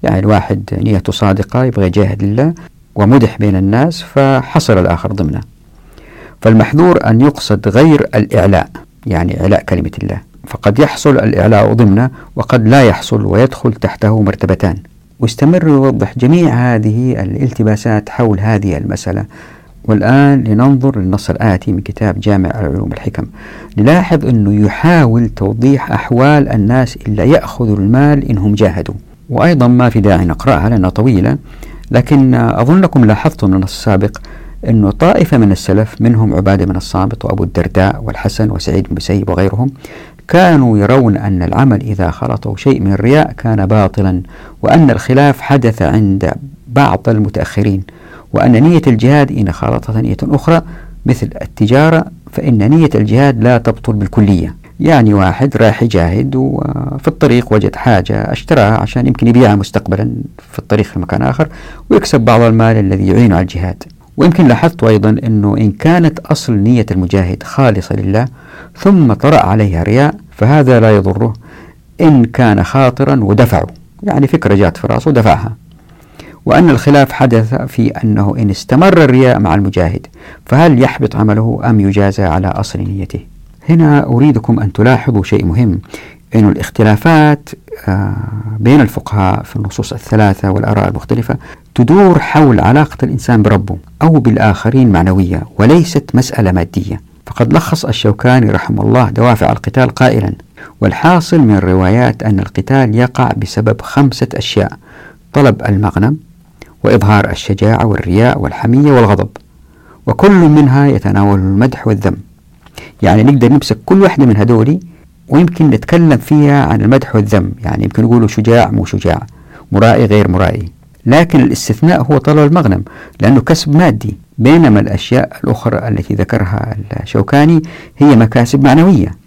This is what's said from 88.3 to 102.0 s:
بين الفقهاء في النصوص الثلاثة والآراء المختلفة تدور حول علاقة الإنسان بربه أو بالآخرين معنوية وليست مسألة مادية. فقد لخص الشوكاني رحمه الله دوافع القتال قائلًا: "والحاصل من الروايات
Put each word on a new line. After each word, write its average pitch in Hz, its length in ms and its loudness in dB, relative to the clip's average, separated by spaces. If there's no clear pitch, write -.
بين 123 220 4
الفقهاء 104 640 -2
في - 120 -14
النصوص 104 380 -8
الثلاثة 104 580 0
والآراء 98 380 -2
المختلفة 117 480 -4
تدور 175 440 4
حول 143 400 2
علاقة 139 440 0
الإنسان 120 380 -2
بربه 98 360 0
أو 156 180 4
بالآخرين 113 720 0
معنوية 92 520 0
وليست 156 540 2
مسألة 117 380 0
مادية. 92 500 -4
فقد 120 280 -4
لخص 160 320 -2
الشوكاني 117 640 0
رحمه 98 320 -4
الله 113 260 0
دوافع 113 420 0
القتال 123 380 -2
قائلًا: 110 440 0
"والحاصل 170 580 0
من 110 160 4
الروايات 92 680 0